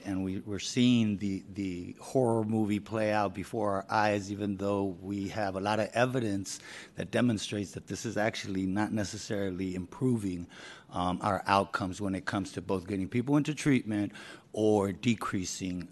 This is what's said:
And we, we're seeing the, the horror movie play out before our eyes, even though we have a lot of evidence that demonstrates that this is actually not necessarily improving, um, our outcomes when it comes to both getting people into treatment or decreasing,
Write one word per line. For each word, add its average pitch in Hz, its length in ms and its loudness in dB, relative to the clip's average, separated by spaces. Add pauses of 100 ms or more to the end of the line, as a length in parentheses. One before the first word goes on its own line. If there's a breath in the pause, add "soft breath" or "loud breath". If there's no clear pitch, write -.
And 95 180 -2
we, 95 220 -2
we're 101 140 -6
seeing 120 580 4
the, 95 260 -4 (120)
the 95 440 -6
horror 113 440 2
movie 107 360 2
play 107 320 -2
out 104 220 2
before 104 380 -2
our 98 180 -2
eyes, 104 420 2
even 101 240 -2
though 98 460 0
we 98 280 -4
have 98 260 -2
a 95 40 -4
lot 104 200 2
of 104 160 0
evidence 117 640 0 (360 loud breath)
that 90 140 -4
demonstrates 107 640 2
that - 160 -12
this 101 180 -6
is 104 120 -4
actually 101 500 0
not 101 240 0
necessarily 98 800 -4
improving, 92 720 -2 (460 loud breath)
um, 90 300 0
our 98 260 0
outcomes 98 540 2
when 98 140 0
it 92 100 -6
comes 95 260 -2
to 95 100 -6
both 95 260 -2
getting 95 200 -2
people 123 300 2
into 151 160 0
treatment 110 580 2 (420 loud breath)
or 107 380 6
decreasing, 92 1000 -2